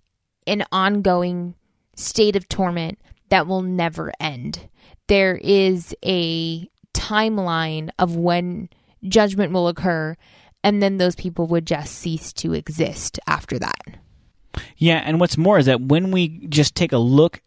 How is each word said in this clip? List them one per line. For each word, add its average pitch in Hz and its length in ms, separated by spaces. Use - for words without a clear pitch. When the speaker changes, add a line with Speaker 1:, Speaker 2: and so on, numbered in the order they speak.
Speaker 1:
an 202 240
ongoing 180 800
state - 400
of 190 140
torment 175 480
that 175 160
will 185 160
never 170 580
end. 143 480
There 190 280
is 185 680
a 165 640
timeline 170 920
of 170 160
when 175 540
judgment 196 460
will 175 140
occur, 165 500
and 202 180
then 196 160
those 180 180
people 175 320
would 165 200
just 151 260
cease - 400
to 165 200
exist - 720
after - 320
that. - 200
Speaker 2:
Yeah, 165 300
and 160 140
what's 175 180
more 180 220
is 131 80
that 127 140
when 156 280
we 175 380
just 151 280
take 170 160
a 131 60
look 135 500